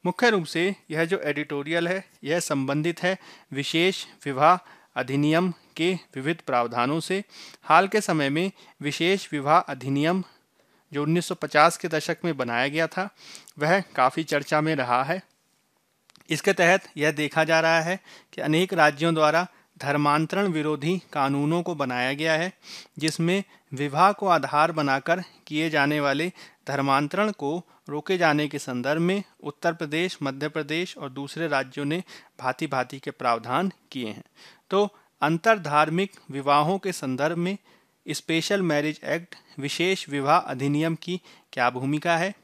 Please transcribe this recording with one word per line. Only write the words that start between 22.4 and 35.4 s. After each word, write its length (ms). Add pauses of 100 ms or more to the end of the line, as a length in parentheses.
जिसमें 460 (280)
विवाह 400
को 140
आधार 460
बनाकर 500 (240)
किए 240
जाने 300
वाले 320 (360)
धर्मांतरण 640
को 340 (240)
रोके 300
जाने 300
के 100
संदर्भ 420
में 220 (180)
उत्तर 320
प्रदेश, 500
मध्य 260
प्रदेश 480
और 140
दूसरे 380
राज्यों 360
ने 180 (380)
भांति-भांति 580
के 120
प्रावधान 600 (200)
किए 160
हैं। 160 (460)
तो 260 (240)
अंतर 380